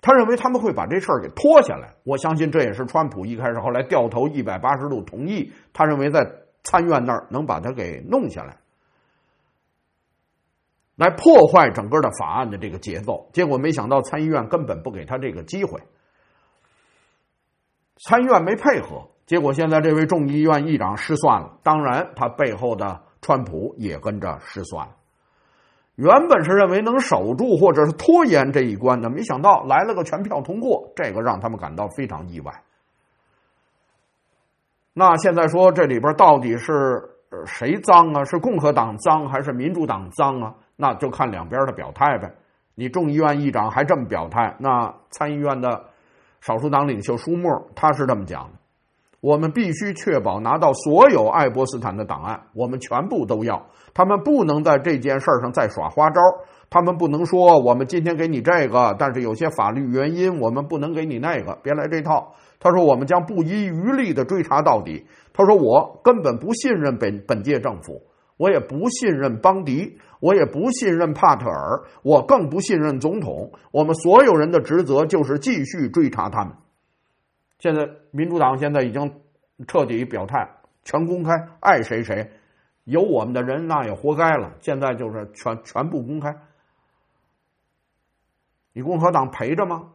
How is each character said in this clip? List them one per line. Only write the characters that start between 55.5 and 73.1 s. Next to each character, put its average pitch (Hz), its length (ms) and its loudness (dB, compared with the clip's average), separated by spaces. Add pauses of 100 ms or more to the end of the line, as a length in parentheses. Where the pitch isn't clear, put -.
再 120 160 0
耍 80 220 -4
花 151 220 2
招， 175 100 4 (480)
他 175 100 4
们 175 180 0
不 165 100 0
能 151 180 -2
说 175 340 6
我 120 140 4
们 127 140 0
今 165 160 -2
天 170 120 -2
给 165 120 -2
你 160 120 -2
这 156 300 2
个， 113 280 2
但 139 160 -2
是 127 80 -4
有 113 120 -4
些 160 160 -2
法 107 220 0
律 135 180 -4
原 139 260 -2
因 180 240 -2
我 113 120 0
们 143 160 -4
不 160 100 -6
能 147 160 -6
给 156 120 -4
你 139 120 -6
那 139 240 -4
个， 101 220 -10
别 139 100 -2
来 147 140 -4
这 156 140 -4
套。” 156 340 -2 (260)
他 175 100 4
说 175 140 4
：“我 139 100 6
们 131 120 -4
将 175 180 2
不 185 160 -4
遗 196 240 -2
余 180 280 -4
力 240 200 -2
地 135 100 -2
追 165 200 -2
查 143 180 2
到 131 200 2
底。” 80 260 -12 (260)
他 196 120 2
说 214 120 6
：“我 135 460 2
根 233 180 4
本 123 160 -2
不 185 160 -6
信 247 200 -2
任 143 240 -2
本， 104 280 -4
本 110 160 -4
届 143 180 -2
政 101 220 -8
府， - 220 -18 (340)
我 185 140 2
也 175 80 2
不 170 300 -6
信 233 280 -2
任 123 240 -2
邦 190 240 2
迪， 143 320 -4 (220)
我 180 160 2
也 160 100 4
不 151 260 -4
信 202 260 -2
任 165 160 0
帕 151 220 4
特 117 140 -6
尔， 78 320 -4 (220)
我 147 180 4
更 202 280 2
不 160 120 -4
信 185 180 0
任 147 200 -2
总 170 200 -4